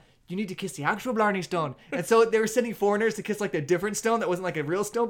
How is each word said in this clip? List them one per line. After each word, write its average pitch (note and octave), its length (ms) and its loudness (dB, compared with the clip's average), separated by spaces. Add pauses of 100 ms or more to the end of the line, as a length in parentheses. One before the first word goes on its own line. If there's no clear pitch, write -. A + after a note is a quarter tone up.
(280)
you E3+ 80 -10
need G3 140 -4
to F#3 60 -8
kiss - 180 -8
the C#3+ 100 -10
actual G3+ 300 0
Blarney G#3 280 2
Stone. D#3 340 -4 (160)
And F3 140 -4
so A3+ 200 6
they A3 140 2
were A3 80 2
sending A#3 260 0
foreigners G#3 420 2
to G3 80 -8
kiss, G3+ 160 -4
like, G3+ 120 -2
the D#3+ 100 0
different F3 360 0
stone A3+ 240 0
that A3 80 -2
wasn't, F3+ 160 0
like, E3+ 120 -4
a D3+ 60 -2
real E3+ 200 -2
stone A#3 260 -2